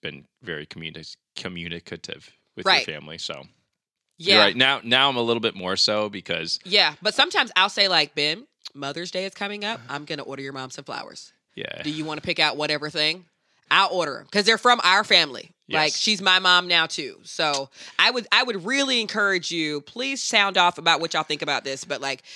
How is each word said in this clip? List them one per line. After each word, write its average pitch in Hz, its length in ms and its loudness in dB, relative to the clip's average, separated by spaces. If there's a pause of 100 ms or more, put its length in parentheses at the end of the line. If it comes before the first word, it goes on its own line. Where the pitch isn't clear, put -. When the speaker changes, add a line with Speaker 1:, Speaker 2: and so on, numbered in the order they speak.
Speaker 1:
been 71 240 -14 (160)
very 78 240 -10
communi-, 80 500 -14 (180)
communicative 85 960 -12 (240)
with - 120 -6
Speaker 2:
Right. 160 200 4
Speaker 1:
your 80 140 -6
family, 78 180 -16
so. 67 280 -10 (720)
Speaker 2:
Yeah. 185 160 2
Speaker 1:
You're 180 100 8
right. 147 120 2
Now, 131 280 4
now 127 240 4
I'm 131 80 0
a 120 60 0
little 117 180 2
bit 107 160 -2
more 92 200 -4
so 107 320 2
because 87 560 -6
Speaker 2:
Yeah, 180 380 2
but 208 120 -2
sometimes 285 420 2
I'll 190 140 4
say, 202 180 2
like, 160 260 0
"Ben, 156 320 -2 (280)
Mother's 143 360 -8
Day 185 140 -6
is 196 100 -10
coming 208 300 -8
up. 226 240 -6
I'm 143 160 -8
gonna 147 180 -8
order 135 200 -10
your 135 100 -10
mom 131 180 -10
some 139 140 -16
flowers. - 480 -12 (240)
Speaker 1:
Yeah. - 260 -10
Speaker 2:
Do 151 80 -4
you 156 140 -6
wanna 156 160 -8
pick - 180 -6
out 151 180 2
whatever 151 340 -4
thing?" 156 340 -2 (460)
I'll 180 200 6
order 160 300 -2
'em - 100 -20
'cause 202 140 2
they're 220 140 4
from 247 260 4
our 185 180 6
family. 160 480 2 (180)
Like, 156 260 2
Speaker 1:
Yes. - 40 -6
Speaker 2:
she's 214 220 0
my 185 180 4
mom 180 300 4
now, 170 180 4
too. 143 380 -8
So 139 460 -2 (280)
I 196 120 6
would, 240 200 -2
I 220 120 4
would 202 240 -4
really 262 340 0
encourage 202 500 -2
you, 151 300 -2
please 262 420 -6
sound 196 360 2
off 175 180 6
about 160 240 2
what 165 140 -4
y'all 156 80 0
think 151 180 -4
about 143 240 -2
this, 135 200 -8
but, 135 180 -6
like, 139 200 -6 (140)